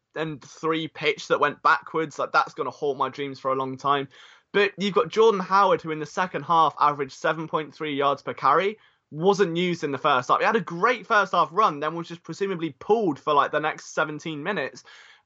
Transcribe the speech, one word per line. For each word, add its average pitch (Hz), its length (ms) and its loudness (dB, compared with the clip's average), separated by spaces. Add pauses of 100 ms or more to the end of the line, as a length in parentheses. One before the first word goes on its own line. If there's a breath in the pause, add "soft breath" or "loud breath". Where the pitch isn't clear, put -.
(160)
and 156 260 -6
three 160 460 -4
pitch - 400 -4
that 127 120 2
went 143 220 0
backwards. 156 560 0
Like, 131 140 -4
that's - 240 0
gonna 135 160 -6
haunt 139 260 -4
my 131 120 -2
dreams 139 300 -10
for 135 120 -2
a 131 40 0
long 131 220 -4
time. 139 300 -2 (440 loud breath)
But 196 280 2
you've 196 160 -2
got 165 140 2
Jordan 214 320 4
Howard, 190 420 4
who 160 80 -6
in 156 80 -6
the 151 80 -8
second - 340 -4
half 160 380 2
averaged 147 340 0
seven 156 340 -4
point 151 280 -6
three 151 180 -6
yards 139 300 0
per 127 100 -8
carry, 175 460 2 (320 soft breath)
wasn't 170 460 2
used 175 260 -2
in 147 80 -4
the 135 60 -4
first 139 320 0
half. 135 100 4
He 170 60 2
had 220 100 4
a 220 60 0
great 196 440 -2
first 208 280 2
half 160 180 2
run, 175 280 2
then 156 160 -4
was 170 120 -8
just 170 160 -14
presumably 170 560 -6
pulled 208 400 0
for, 156 140 -2
like, 139 180 4
the 151 80 0
next 151 340 -6
seventeen 156 480 -4
minutes. 151 420 -6 (420 loud breath)